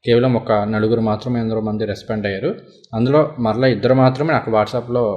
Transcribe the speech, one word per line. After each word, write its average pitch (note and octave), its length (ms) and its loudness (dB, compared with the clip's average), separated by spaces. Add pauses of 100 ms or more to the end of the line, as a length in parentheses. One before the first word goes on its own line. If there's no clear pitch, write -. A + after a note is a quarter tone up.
కేవలం B2 280 4
ఒక A2+ 180 -2
నలుగురు G#2+ 500 2
మాత్రమే A2+ 380 -2
అందులో A2 220 -2
మంది G#2+ 240 -4
రెస్పాండ్ G2+ 420 -6
అయ్యారు. G#2 280 -4 (380)
అందులో C#3 460 2
మరలా A#2 280 0
ఇద్దరు A#2+ 260 2
మాత్రమే C3 400 2
నాకు A#2 180 -2
WhatsApp-లో A#2+ 520 0 (140)